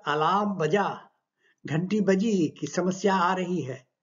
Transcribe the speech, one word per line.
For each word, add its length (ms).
अलार्म 440
बजा, 600
घंटी 340
बजी 480
कि 180
समस्या 480
आ 200
रही 280
है, 260